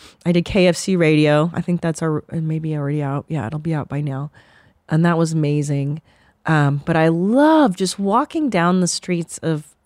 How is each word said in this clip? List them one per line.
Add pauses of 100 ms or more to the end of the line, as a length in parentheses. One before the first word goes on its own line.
(260)
I
did
K
F
C
radio.
I
think
that's
our,
maybe
already
out.
Yeah,
it'll
be
out
by
now. (600)
And
that
was
amazing. (440)
Um,
but
I
love
just
walking
down
the
streets
of (100)